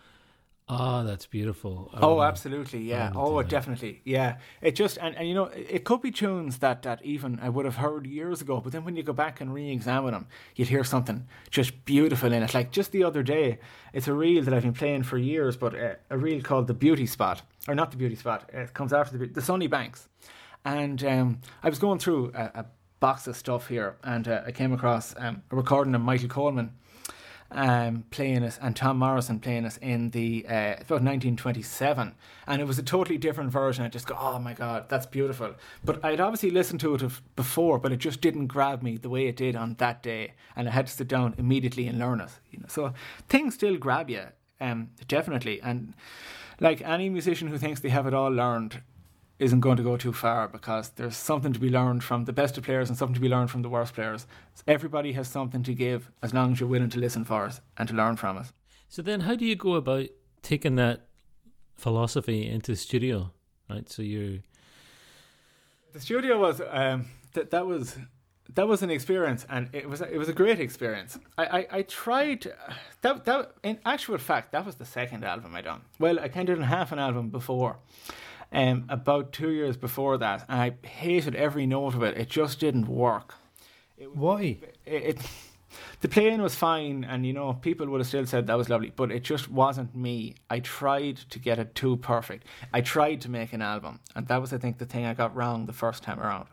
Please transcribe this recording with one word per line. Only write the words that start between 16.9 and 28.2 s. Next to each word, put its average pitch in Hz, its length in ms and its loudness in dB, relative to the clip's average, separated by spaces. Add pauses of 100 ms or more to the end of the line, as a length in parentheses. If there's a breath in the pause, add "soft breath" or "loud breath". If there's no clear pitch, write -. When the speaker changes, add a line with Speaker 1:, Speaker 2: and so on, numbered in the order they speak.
Speaker 2:
Spot, 95 360 0 (260)
or 143 80 0
not 156 160 2
The 135 60 -10
Beauty 123 180 -2
Spot, 110 360 -4
it 123 220 -10
comes 135 180 -4
after 143 260 2
The 123 80 -4
Beau-, - 80 -8
The - 80 -6
Sunny 180 260 0
Banks. 123 420 -4 (560 loud breath)
And, 143 380 -2
um, 127 360 4 (220 loud breath)
I - 80 2
was 151 100 0
going 196 200 2
through 135 340 0
a, 117 100 -4 (180)
a 113 40 -10 (340)
box 131 280 2
of 123 100 -8
stuff 123 320 -2
here, 110 340 -2
and, 117 240 -2
uh, 113 180 0
I 123 60 -6
came 127 220 0
across, 120 440 2
um, 120 320 -8
a 127 60 -4
recording 135 400 4
of 117 60 2
Michael 123 260 2
Coleman, 131 440 -2 (800 loud breath)
um, 120 600 2
playing 131 340 0